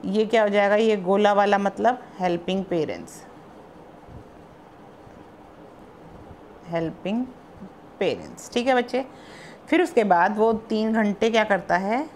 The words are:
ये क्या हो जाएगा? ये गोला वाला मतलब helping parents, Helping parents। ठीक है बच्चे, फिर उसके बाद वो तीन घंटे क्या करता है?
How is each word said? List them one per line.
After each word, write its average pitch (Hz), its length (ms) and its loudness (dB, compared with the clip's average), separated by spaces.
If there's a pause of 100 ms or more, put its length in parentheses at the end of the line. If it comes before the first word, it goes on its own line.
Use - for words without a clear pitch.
ये 208 220 0
क्या 220 160 2
हो 208 60 2
जाएगा? 202 260 2
ये 220 220 4
गोला 196 360 2
वाला 202 260 4
मतलब 202 440 0 (160)
helping 180 460 -2
parents, 147 600 -6 (3500)
Helping 170 600 -4 (720)
parents। 107 540 -6
ठीक 240 140 -2
है 262 80 2
बच्चे, 247 320 -2 (600)
फिर 339 140 4
उसके 240 220 2
बाद 190 340 4
वो 226 140 4
तीन 220 400 -2
घंटे 220 380 0
क्या 220 140 2
करता 185 320 0
है? 226 400 -2